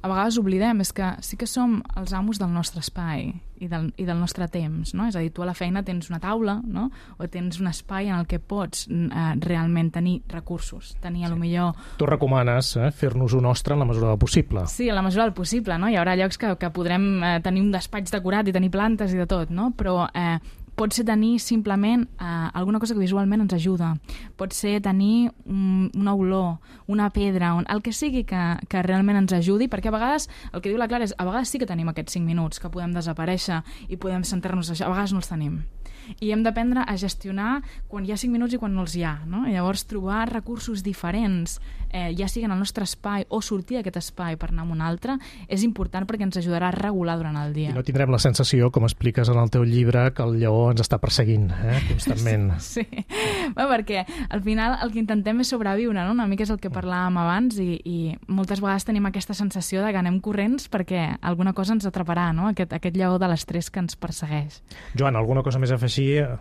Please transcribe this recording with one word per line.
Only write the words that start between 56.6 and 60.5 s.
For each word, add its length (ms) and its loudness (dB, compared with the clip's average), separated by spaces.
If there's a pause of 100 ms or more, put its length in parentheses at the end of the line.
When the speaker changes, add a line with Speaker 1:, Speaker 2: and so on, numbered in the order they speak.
Speaker 1:
que 80 -6
Speaker 2:
Mm. 60 -4
Speaker 1:
parlàvem 440 0
abans 400 2
i, 260 -2
i 320 -2 (100)
moltes 340 0
vegades 240 0
tenim 220 0
aquesta 280 -4
sensació 480 -2
de 100 0
que 60 0
anem 220 2
corrents 500 0